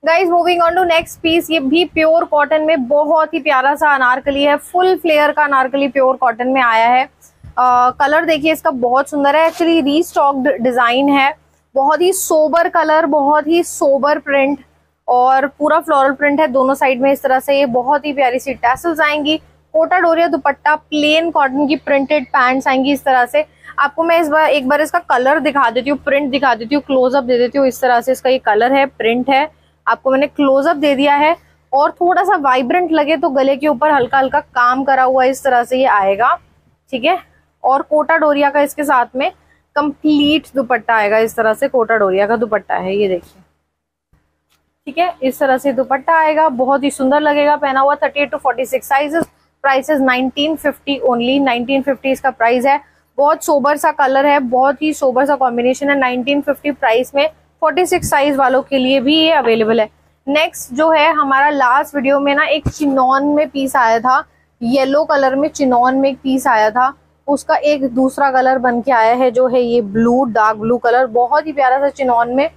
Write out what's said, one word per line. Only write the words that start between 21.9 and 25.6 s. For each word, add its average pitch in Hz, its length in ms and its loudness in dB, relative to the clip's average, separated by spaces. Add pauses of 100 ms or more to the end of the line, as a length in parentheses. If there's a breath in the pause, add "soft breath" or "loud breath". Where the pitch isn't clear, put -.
pants 262 400 0
आएंगी 269 240 0
इस 269 120 -4
तरह 254 220 2
से। 294 200 -2 (340 loud breath)
आपको 285 240 -2
मैं 330 160 2
इस 330 100 0
बार, 311 200 2
एक 277 180 0
बार 294 140 0
इसका 311 200 -2
color 269 380 0
दिखा 262 300 0